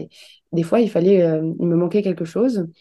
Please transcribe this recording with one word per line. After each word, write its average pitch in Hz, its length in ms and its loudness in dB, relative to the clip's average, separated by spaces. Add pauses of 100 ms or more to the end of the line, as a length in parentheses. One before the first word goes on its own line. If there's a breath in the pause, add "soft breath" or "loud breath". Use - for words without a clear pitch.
(520 loud breath)
des 170 100 0
fois, 208 180 0
il 220 100 2
fallait, 180 320 4
euh, 160 380 0
il 170 60 -2
me 170 100 2
manquait 175 260 0
quelque 175 220 -4
chose. 196 440 -2 (120)